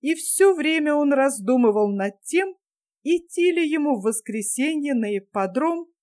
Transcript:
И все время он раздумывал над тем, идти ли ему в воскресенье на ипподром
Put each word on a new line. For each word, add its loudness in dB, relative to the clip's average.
И -2
все 2
время 0
он 2
раздумывал 2
над -6
тем, -2
идти 0
ли 0
ему 0
в -10
воскресенье -4
на -2
ипподром -4